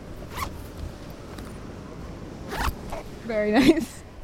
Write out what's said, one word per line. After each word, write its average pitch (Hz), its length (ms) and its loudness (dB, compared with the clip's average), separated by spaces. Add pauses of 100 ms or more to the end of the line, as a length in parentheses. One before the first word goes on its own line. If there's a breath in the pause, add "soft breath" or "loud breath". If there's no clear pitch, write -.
(3250)
Very 214 260 4
<laughs> 240 80 10
nice. 302 420 8 (220)